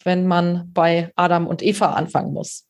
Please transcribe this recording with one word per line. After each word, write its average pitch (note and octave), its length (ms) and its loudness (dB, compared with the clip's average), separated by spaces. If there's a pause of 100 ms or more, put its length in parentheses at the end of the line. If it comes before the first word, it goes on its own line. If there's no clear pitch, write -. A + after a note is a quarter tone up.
wenn F3+ 220 2
man F3 440 0
bei E3+ 460 2
Adam E3+ 280 2
und E3 160 -6
Eva G3+ 320 0
anfangen - 380 -2
muss. - 380 -10